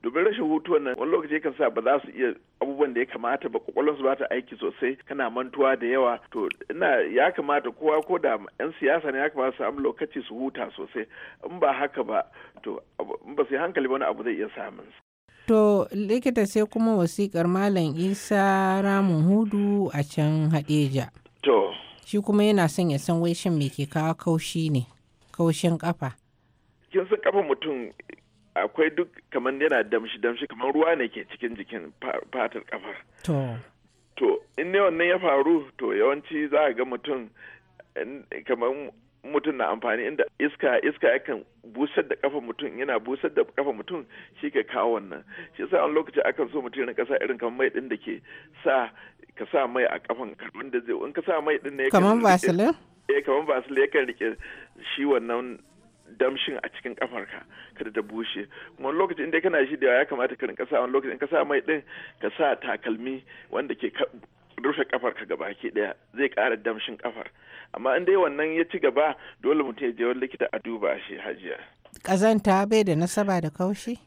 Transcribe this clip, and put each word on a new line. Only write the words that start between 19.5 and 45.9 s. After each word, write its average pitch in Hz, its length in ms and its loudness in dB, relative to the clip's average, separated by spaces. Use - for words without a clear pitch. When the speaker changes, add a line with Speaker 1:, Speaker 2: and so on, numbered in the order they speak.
Speaker 2:
a 147 100 0
can 156 460 2
Hadeja. 147 600 2
Speaker 1:
To. 104 300 4
Speaker 2:
Shi 208 160 0
kuma 208 220 4
yana 202 260 6
son 175 200 0
ya 139 80 2
san 165 220 0
wai 170 140 2
shin 170 240 0
me 143 120 2
ke 143 200 -4
kawo 160 240 0
kaushi 160 580 0
ne, 127 160 0
kaushin 165 440 2
ƙafa. 165 360 -4
Speaker 1:
Kin 185 180 2
san 214 100 2
ƙafa 190 240 2
mutum 135 480 -2
akwai 156 400 2
duk 170 140 0
kamar 131 220 0
yana 139 300 2
damshi-damshi, 113 640 -2
kamar 127 260 -4
ruwa 160 240 4
ne 123 120 -2
ke - 220 -12
cikin 117 260 -8
jikin 98 340 -12
fa-, 127 200 -4
fatar 117 380 -4
ƙafar. 104 260 -10
Speaker 2:
To. 135 340 -2
Speaker 1:
To, 117 220 2
in 170 140 -4
ne 190 80 2
wannan 175 300 2
ya 180 100 4
faru, 151 460 4
to, 127 60 -4
yawanci 147 560 0
za 147 180 4
a 127 40 -2
ga 120 120 -2
mutum, 123 440 -6
in, 120 240 -8
kamar 120 240 0
mutum 147 320 -2
na 110 140 0
amfani 113 360 -2
inda 147 160 -2
iska, 135 440 0
iska 151 320 0
yakan 131 300 -6
busar 262 340 0
da - 80 -4
ƙafa 139 280 -2
mutum, 117 340 -10
yana 127 220 -2
busar 135 340 -4
da 151 100 4
ƙafa 143 300 -2
mutum, 135 320 -10
shi 147 100 -6
ke 110 160 0
kawo 117 320 0
wannan. 90 240 -12
Shi - 80 -8
yasa 180 180 2
wani 151 140 2